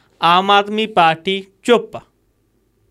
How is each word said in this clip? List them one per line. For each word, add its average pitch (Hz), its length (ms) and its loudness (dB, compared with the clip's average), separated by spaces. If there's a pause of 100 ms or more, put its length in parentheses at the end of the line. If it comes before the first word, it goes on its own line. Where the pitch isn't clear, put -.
(220)
ਆਮ 180 280 2
ਆਦਮੀ 208 360 0
ਪਾਰਟੀ 190 580 -2 (180)
ਚੁੱਪ 220 340 0
ਆ। - 40 -16 (920)